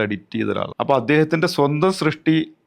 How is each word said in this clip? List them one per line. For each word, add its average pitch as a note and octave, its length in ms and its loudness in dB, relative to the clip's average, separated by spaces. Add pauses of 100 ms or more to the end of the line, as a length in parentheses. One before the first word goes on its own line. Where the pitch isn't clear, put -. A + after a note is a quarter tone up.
എഡിറ്റ് G2+ 320 -6
ചെയ്ത G#2 160 -2
ഒരാൾ. G2 160 -4 (120)
അപ്പോൾ C#3 180 2
അദ്ദേഹത്തിൻ്റെ D#3 560 2
സ്വന്തം D3 360 2 (100)
സൃഷ്ടി D#3+ 340 0 (320)